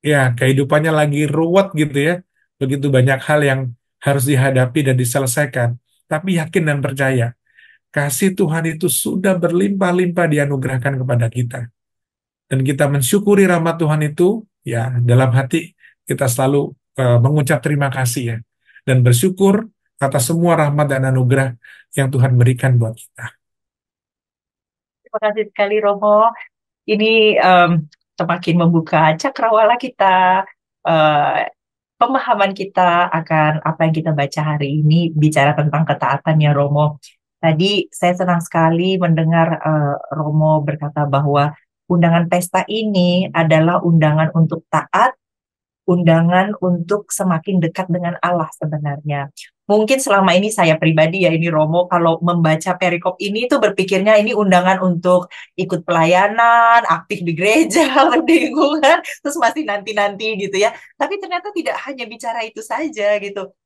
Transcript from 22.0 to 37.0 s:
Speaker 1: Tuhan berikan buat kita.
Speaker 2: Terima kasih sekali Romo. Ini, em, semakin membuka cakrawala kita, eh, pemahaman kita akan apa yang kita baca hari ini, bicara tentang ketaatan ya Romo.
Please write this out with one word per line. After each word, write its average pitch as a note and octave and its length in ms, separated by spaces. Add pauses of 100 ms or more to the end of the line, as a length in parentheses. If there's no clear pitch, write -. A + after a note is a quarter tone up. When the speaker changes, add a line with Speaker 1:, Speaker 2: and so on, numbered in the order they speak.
Speaker 1:
Tuhan B2+ 320
berikan B2+ 400
buat A2 160
kita. - 300 (1800)
Speaker 2:
Terima - 160
kasih G#3+ 320
sekali G#3 260
Romo. G#3 540 (560)
Ini, G#3+ 500
em, F3 320 (460)
semakin E3+ 400
membuka E3 640
cakrawala A#3 560
kita, F#3+ 640 (460)
eh, D3+ 520 (600)
pemahaman A#3+ 560
kita F3+ 560
akan D#3 500
apa D#3+ 240
yang D#3+ 80
kita D#3+ 160
baca C#3+ 300 (160)
hari D3 260
ini, D#3+ 320
bicara D3+ 400
tentang D3+ 320
ketaatan C#3+ 560
ya D3 140
Romo. D3 420 (400)